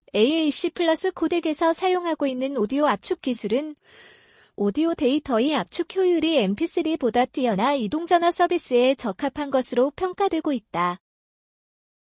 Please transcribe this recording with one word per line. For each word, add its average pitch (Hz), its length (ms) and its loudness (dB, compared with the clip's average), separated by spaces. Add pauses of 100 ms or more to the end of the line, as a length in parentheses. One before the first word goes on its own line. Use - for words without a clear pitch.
(140)
에이에이씨 302 560 2
플러스 330 420 0
코덱에서 330 600 0
사용하고 349 520 -2
있는 269 300 -4
오디오 262 300 0
압축 269 340 -2
기술은 262 560 -2 (800)
오디오 302 380 0
데이터의 277 600 0
압축 - 400 -4
효율이 330 440 2
엠피쓰리보다 254 880 0
뛰어나 240 480 0
이동전화 330 560 0
서비스에 277 640 2
적합한 277 560 -6
것으로 262 400 2
평가되고 359 640 -2
있다. 180 480 -2 (1160)